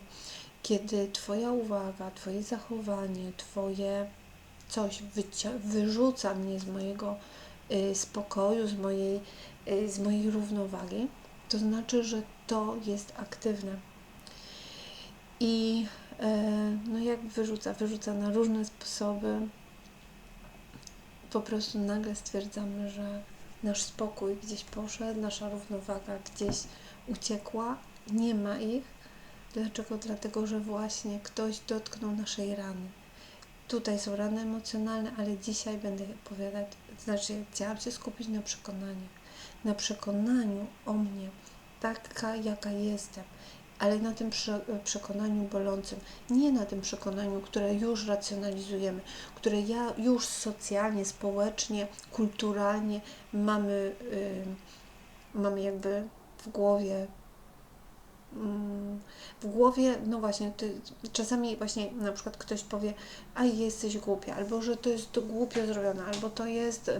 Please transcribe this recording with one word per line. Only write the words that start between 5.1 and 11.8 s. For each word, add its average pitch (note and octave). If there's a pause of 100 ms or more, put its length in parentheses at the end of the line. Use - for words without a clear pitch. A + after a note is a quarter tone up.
wyrzuca G#3+
mnie F#3+
z F#3+
mojego, G3+ (540)
y, G3
spokoju, G#3
z G3+
mojej, G3 (480)
y, G3+
z G3
mojej G#3
równowagi, G3+ (400)
to G#3+
znaczy, A3+